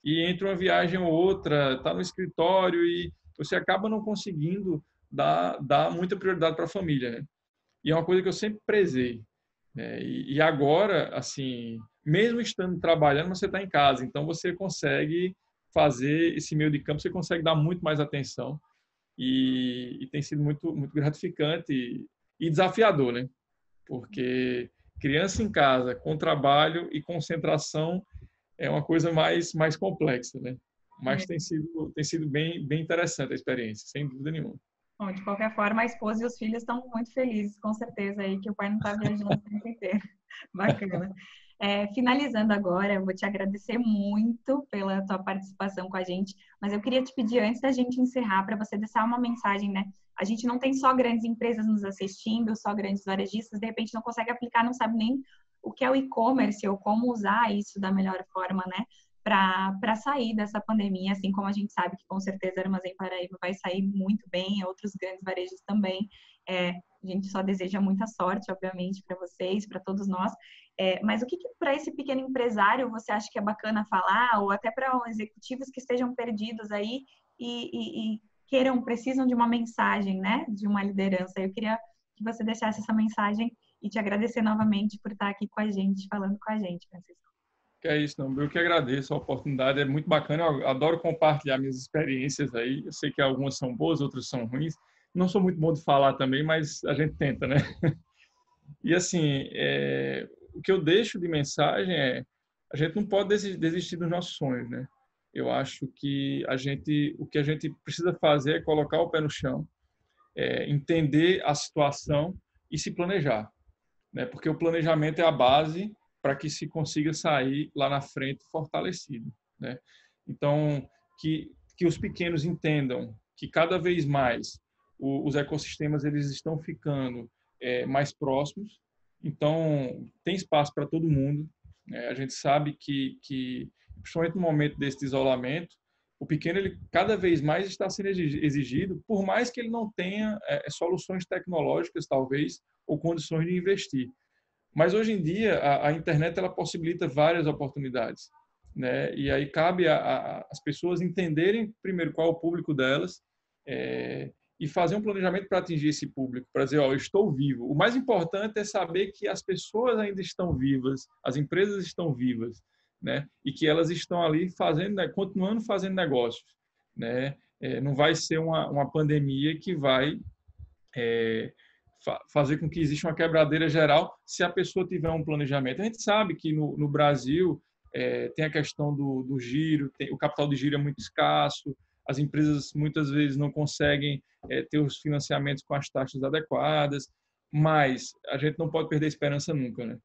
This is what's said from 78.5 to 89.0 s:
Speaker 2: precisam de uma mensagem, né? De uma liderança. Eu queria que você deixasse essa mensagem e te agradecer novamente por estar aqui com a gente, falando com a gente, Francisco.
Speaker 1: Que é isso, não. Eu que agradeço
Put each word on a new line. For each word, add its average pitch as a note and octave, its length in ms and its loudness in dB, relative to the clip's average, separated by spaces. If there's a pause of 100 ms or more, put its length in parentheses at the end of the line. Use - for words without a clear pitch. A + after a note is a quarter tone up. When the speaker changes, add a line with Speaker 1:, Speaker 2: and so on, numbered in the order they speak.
Speaker 2:
precisam B3+ 460 0
de B3 80 2
uma A#3 120 4
mensagem, G3+ 720 0
né? A#3 300 0
De G#3 160 -4
uma G3+ 160 2
liderança. F#3+ 580 0
Eu F#3+ 120 -2
queria A3 260 -2 (380)
que G#3+ 80 -10
você A3 200 -4
deixasse G#3+ 360 -2
essa A3 140 -2
mensagem G#3+ 580 2 (300)
e G#3 80 -6
te A3+ 100 -2
agradecer G#3+ 420 0
novamente G#3+ 640 2
por G#3 80 -8
estar G3+ 180 -2
aqui G#3 200 -6
com G#3+ 120 -4
a G#3+ 80 0
gente, G3 380 0
falando G3+ 320 -2
com G#3+ 120 -8
a A3 60 -2
gente, F3 320 -6
Francisco. - 400 -20 (540)
Speaker 1:
Que D#3+ 60 -4
é D3+ 100 2
isso, D3 220 0
não. C3+ 220 -2
Eu D3 80 0
que E3+ 100 -2
agradeço D3 540 2